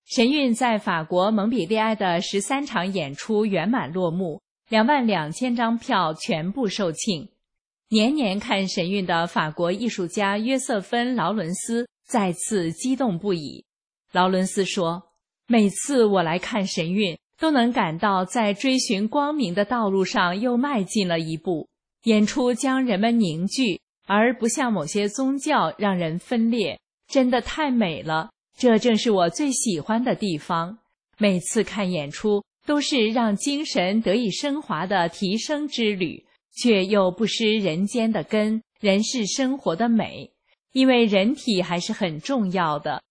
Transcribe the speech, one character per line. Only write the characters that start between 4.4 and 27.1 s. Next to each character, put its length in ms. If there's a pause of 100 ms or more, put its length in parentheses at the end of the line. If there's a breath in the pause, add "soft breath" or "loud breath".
两 160
万 200
两 240
千 240
张 240
票 360
全 400
部 160
售 240
罄。 340 (640)
年 240
年 240
看 300
神 240
韵 140
的 220
法 220
国 220
艺 160
术 180
家 320
约 220
瑟 220
芬· 340
劳 160
伦 220
斯 340 (180)
再 280
次 400
激 240
动 200
不 160
已。 300 (480)
劳 160
伦 180
斯 200
说 380 (440)
，“每 220
次 340
我 180
来 160
看 300
神 240
韵， 260 (220)
都 100
能 220
感 260
到 280
在 280
追 240
寻 300
光 260
明 200
的 100
道 260
路 140
上 340
又 200
迈 260
进 240
了 140
一 160
步。 320 (340)
演 240
出 260
将 320
人 140
们 220
凝 260
聚， 320 (260)
而 280
不 160
像 240
某 120
些 220
宗 300
教 400
让 180
人 240
分 320
裂， 260 (300)
真 240